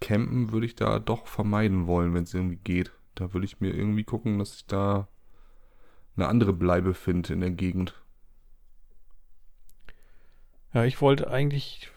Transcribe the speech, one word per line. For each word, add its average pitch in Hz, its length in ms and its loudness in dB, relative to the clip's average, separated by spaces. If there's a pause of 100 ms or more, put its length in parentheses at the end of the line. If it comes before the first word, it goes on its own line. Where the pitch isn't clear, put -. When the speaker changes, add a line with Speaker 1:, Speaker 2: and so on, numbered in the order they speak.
Speaker 1:
campen 117 520 0
würde 113 140 0
ich 113 80 -8
da 110 240 2
doch 110 280 -2
vermeiden 104 600 2
wollen, 87 260 2
wenn's 87 220 -2
irgendwie 90 220 -2
geht. 90 360 -2 (220)
Da 92 180 -6
würde 95 140 -2
ich - 140 -14
mir 95 120 0
irgendwie 104 320 0
gucken, 107 340 -2
dass 101 180 -4
ich - 100 -20
da 98 420 0 (1080)
eine 90 120 2
andere 107 240 4
Bleibe 90 420 2
finde 87 380 -2
in 82 80 -2
der 90 120 0
Gegend. 92 420 -2 (2750)
Speaker 2:
Ja, 117 100 4
ich 127 160 0
wollte 139 300 4
eigentlich 143 680 -2